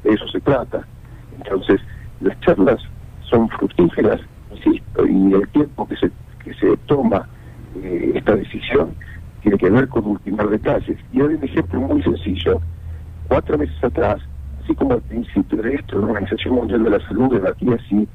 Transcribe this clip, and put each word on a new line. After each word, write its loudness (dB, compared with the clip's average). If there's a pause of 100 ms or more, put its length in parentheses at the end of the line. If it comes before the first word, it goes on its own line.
de 4
eso -2
se -6
trata. 0 (560)
Entonces, 0 (420)
las 0
charlas 4 (480)
son 4
fructíferas, 2 (320)
insisto, 2
y 6
el 4
tiempo 0
que -6
se, 0 (320)
que -14
se 4 (120)
toma, 2 (540)
eh, -2
esta 4
decisión 0 (520)
tiene 2
que 4
ver 6
con -2
ultimar -2
detalles. 0 (160)
Y 4
hay 4
un -4
ejemplo -2
muy 2
sencillo. 0 (680)
Cuatro 0
meses -4
atrás, 0 (440)
así 0
como 2
al 0
principio -2
de -2
esto, -6
la 0
Organización -2
Mundial 2
de 2
la 0
Salud 2
debatía 0 (120)
si 2